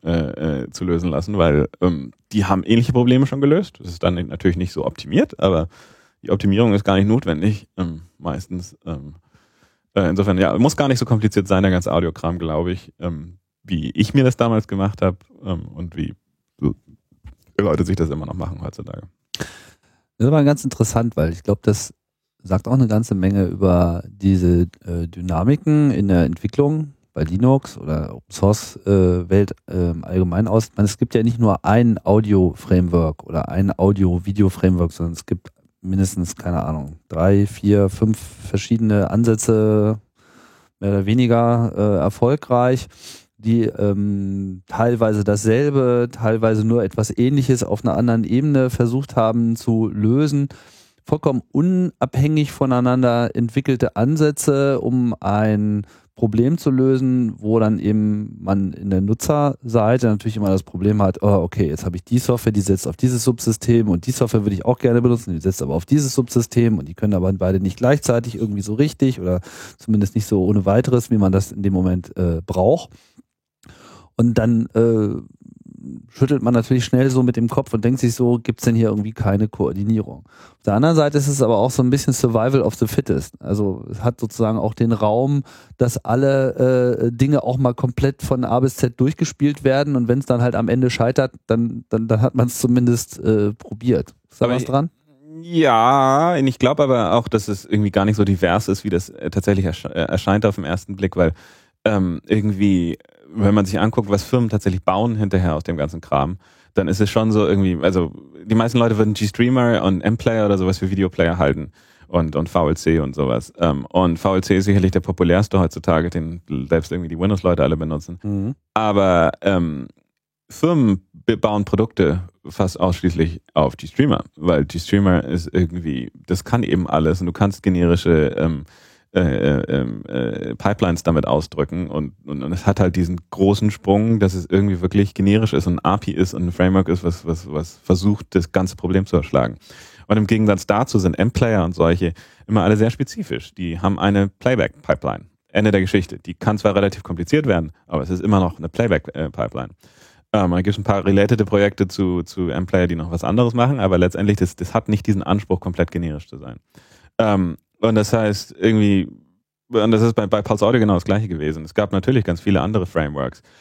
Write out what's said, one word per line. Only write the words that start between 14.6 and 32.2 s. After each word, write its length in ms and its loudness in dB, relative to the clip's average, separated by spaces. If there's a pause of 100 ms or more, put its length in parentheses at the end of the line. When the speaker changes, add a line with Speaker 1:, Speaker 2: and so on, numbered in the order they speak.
Speaker 1:
gemacht 360 -4
hab, 200 -2 (220)
ähm, 220 -6
und 280 -12
wie 200 -8 (1400)
Leute 260 0
sich 100 -2
das 140 -2
immer 160 -8
noch 80 -10
machen 300 -10
heutzutage. 380 -14 (360)
Speaker 2:
Das 100 -12 (680)
ist 100 2
aber 160 4
ganz 200 2
interessant, 520 -2
weil 160 0
ich 120 -12
glaub, 180 -2
dass 320 -2 (500)
sagt 240 -2
auch 60 0
eine 140 4
ganze 280 0
Menge 300 0
über 640 0
diese, 600 2 (180)
äh, 220 -6
Dynamiken 840 0
in 160 0
der 180 4
Entwicklung 680 -2 (200)
bei 100 -4
Linux 540 0
oder 380 -6
Open 160 -20
Source, 540 0
äh, 440 2
Welt, 240 2 (160)
äh, 220 0
im 140 -8
Allgemeinen 420 0
aus. 220 0
Ich 80 -12
meine, 100 2
es 100 -8
gibt 160 -2
ja 100 2
nicht 160 0
nur 260 2
ein 380 4
Audio-Framework 1200 2